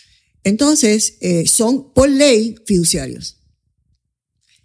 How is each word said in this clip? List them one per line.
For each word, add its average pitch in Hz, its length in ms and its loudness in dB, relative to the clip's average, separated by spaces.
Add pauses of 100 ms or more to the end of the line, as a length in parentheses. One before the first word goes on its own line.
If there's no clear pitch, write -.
(420)
Entonces, 220 800 0
eh, 175 260 -2
son 247 460 -2
por 269 160 4
ley 262 560 2
fiduciarios. 165 760 -4 (1200)